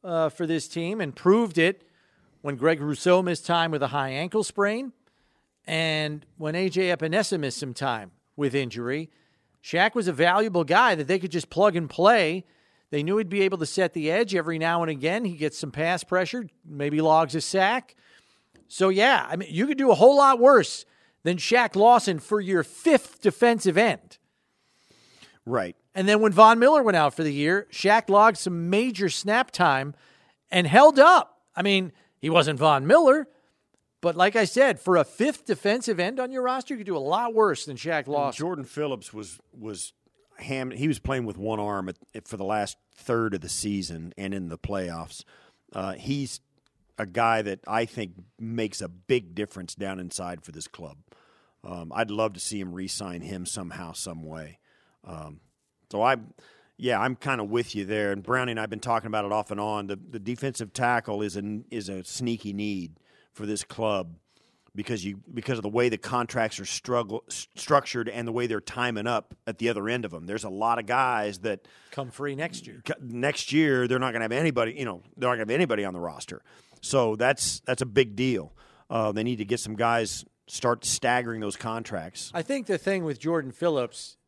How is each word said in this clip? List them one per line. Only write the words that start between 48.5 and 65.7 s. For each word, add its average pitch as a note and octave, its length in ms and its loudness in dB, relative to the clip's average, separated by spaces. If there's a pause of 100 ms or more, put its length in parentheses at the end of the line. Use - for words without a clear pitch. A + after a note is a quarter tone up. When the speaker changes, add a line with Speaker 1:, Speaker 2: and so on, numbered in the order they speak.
Speaker 2:
a F#2+ 60 -10
big F2+ 460 -4
difference F#2+ 420 -10
down F#2+ 240 -10
inside F2+ 440 -10
for E2+ 80 -20
this D#2 160 -16
club. C#2+ 300 -20 (680)
Um, E2+ 300 -12
I'd G#2 180 -6
love G#2+ 220 -4
to F2 60 -16
see G#2+ 200 -10
him F2+ 140 -10
re-sign F#2 480 -10
him F2+ 240 -12
somehow, F2 480 -12
some E2 300 -14
way. D#2 360 -16 (440)
Um, D#2 360 -18 (520)
so G#2 100 -2
I, B2+ 160 2 (600)
yeah, A#2+ 220 -2
I'm B2+ 160 -2
kinda B2+ 280 -6
with A2+ 320 -4
you G2+ 100 -6
there. G#2 260 -4
And G2 120 -8
Brownie B2 280 -4
and A2 80 -6
I've A2 100 -8
been G#2+ 100 -10
talking A2+ 280 -4
about G#2+ 180 -4
it G2+ 60 -4
off G#2+ 200 -4
and G2+ 80 -8
on. G#2 280 -6
The, G2 100 -8
the - 220 -16
defensive A#2 520 -8
tackle A#2 500 -2
is G2 140 -6
a, G#2 260 -8 (100)
is G#2 180 -8
a F#2+ 140 -10
sneaky A2+ 500 -8
need G2 440 -6 (360)
for G#2+ 120 -12
this G#2 180 -6
club F#2+ 520 -4 (600)
because G#2 280 -8
you, G2 180 -10 (120)
because A#2+ 240 -6
of A2 60 -10
the G#2 60 -6
way A#2+ 200 0